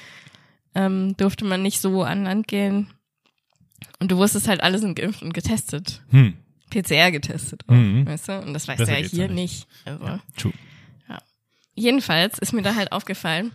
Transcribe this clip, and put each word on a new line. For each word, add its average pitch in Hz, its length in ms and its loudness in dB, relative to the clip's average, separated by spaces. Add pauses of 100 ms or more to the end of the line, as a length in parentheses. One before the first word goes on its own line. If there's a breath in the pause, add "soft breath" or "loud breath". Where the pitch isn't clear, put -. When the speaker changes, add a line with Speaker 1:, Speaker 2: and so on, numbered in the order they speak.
(760 loud breath)
Speaker 1:
Ähm, 190 420 0
durfte 196 280 0
man 190 180 0
nicht 196 180 -2
so 190 240 0
an 196 200 -2
Land 196 220 -2
gehen. 202 420 -2 (1080)
Und 180 140 -2
du 180 40 4
wusstest 202 320 2
halt, 185 140 2
alle 190 160 2
sind 208 180 -2
geimpft - 260 -6
und 165 120 -8
getestet. - 760 -6
Speaker 2:
Hm. 127 260 8 (340)
Speaker 1:
P-C-R 175 400 4
getestet - 560 -8
auch, 123 80 8
Speaker 2:
Mhm. 120 320 6
Speaker 1:
weißt - 220 -8
du? 190 120 -6
Und 139 140 -10
das 151 140 -8
weißt 135 100 -4
Speaker 2:
Besser 117 140 2
Speaker 1:
du 143 40 2
ja 139 60 -2
Speaker 2:
geht's - 120 -6
Speaker 1:
hier 180 120 -2
Speaker 2:
ja 185 60 -4
nicht. 180 340 -6
Speaker 1:
nicht. - 20 -20 (160 soft breath)
Also, - 200 -12
Speaker 2:
Ja, - 160 -8 (160)
true. - 160 -4 (560 soft breath)
Speaker 1:
ja. - 100 -14 (560)
Jedenfalls 220 640 2
ist - 140 -4
mir 226 100 0
da 202 140 0
halt 202 160 -2
aufgefallen, 190 640 -4